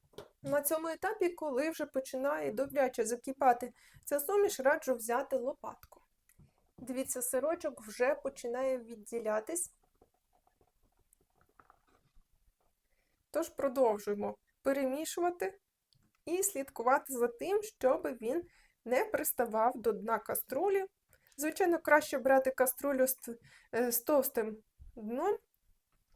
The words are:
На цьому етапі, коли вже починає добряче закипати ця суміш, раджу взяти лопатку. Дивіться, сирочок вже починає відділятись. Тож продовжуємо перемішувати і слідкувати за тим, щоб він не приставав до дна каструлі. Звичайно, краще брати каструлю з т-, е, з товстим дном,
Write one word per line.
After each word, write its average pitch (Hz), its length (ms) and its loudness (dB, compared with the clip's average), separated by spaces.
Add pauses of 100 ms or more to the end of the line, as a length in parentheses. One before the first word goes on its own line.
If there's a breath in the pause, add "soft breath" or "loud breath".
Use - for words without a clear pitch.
(420)
На 277 200 2
цьому 320 260 0
етапі, 359 400 0
коли 302 420 -2
вже 311 160 -4
починає 277 640 -2
добряче 254 540 0
закипати 240 680 2 (320 soft breath)
ця 294 160 -2
суміш, 392 400 2
раджу 269 340 2
взяти 233 420 -2
лопатку. - 640 -8 (760)
Дивіться, 254 440 -6
сирочок 277 580 -2
вже 240 340 0
починає 262 640 -4
відділятись. 220 960 -6 (3500)
Тож 330 180 -2
продовжуємо 208 880 0 (260)
перемішувати 320 960 0 (680)
і 359 180 0
слідкувати 269 680 -2
за 240 160 2
тим, 370 340 -2
щоб 311 400 0
він 277 420 -4 (400 soft breath)
не 247 200 2
приставав 247 680 0
до 226 180 -2
дна 214 260 -2
каструлі. 381 680 -2 (500 soft breath)
Звичайно, 330 420 2
краще 302 400 4
брати 262 320 4
каструлю 262 560 2
з 262 80 0
т-, 233 220 -12 (380 loud breath)
е, 240 180 2
з 240 80 0
товстим 254 560 2 (400)
дном, 254 400 -2 (800)